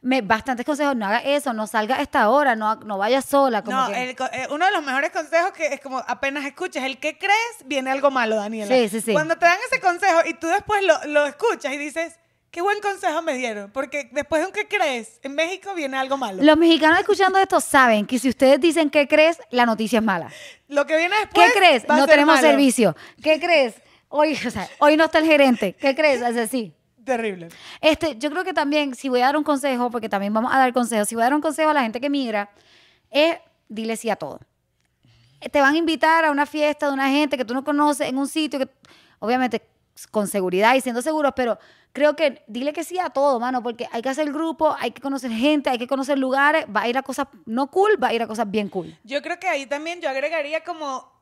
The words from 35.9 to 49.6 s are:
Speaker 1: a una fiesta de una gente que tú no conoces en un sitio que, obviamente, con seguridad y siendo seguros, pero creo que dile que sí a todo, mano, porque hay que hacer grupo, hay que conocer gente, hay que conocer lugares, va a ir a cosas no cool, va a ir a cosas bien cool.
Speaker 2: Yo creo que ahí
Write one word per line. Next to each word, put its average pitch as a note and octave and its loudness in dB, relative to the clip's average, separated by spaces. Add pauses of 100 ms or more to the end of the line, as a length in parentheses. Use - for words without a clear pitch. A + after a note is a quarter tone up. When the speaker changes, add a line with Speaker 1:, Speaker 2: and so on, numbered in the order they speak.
Speaker 1:
a D4+ 2
una C#4+ 0
fiesta D4 -2
de C#4 -2
una C4+ 0
gente C#4+ 0
que B3 -2
tú A3+ -8
no C4 -4
conoces D4 0
en B3+ -4
un C#4 -2
sitio D4+ -4
que, C4 -4 (500)
obviamente, A#3+ -2 (480)
con G#3 -2
seguridad F#3+ 2
y C4+ 2
siendo B3 -4
seguros, D4 -2
pero A#3+ -2 (360)
creo D4 2
que D4 -2
dile A#3+ -6
que E4 -6
sí F4+ -8
a F4 -2
todo, C4+ 0
mano, B3 -4
porque A#3 -8
hay A3+ -6
que B3+ -2
hacer D4 -2
grupo, D#4 -2
hay A#3+ -4
que - -20
conocer C4+ -6
gente, C#4 0
hay B3 -2
que B3+ -8
conocer C4+ -2
lugares, C#4 2
va G3+ 0
a G#3+ -4
ir A#3+ -2
a C4+ -2
cosas C4+ -6 (180)
no B3+ -4
cool, G4 2
va B3+ 0
a A#3 -2
ir A#3 -2
a A3+ -4
cosas A3 -4
bien G3+ -2
cool. E3 -10
Speaker 2:
Yo C#4 -6
creo E4+ -8
que F#4 -6
ahí C#4+ -4